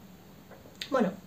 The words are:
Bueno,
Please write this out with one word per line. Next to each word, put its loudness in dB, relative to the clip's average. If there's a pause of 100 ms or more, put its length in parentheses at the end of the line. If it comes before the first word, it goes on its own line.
(880)
Bueno, 4 (160)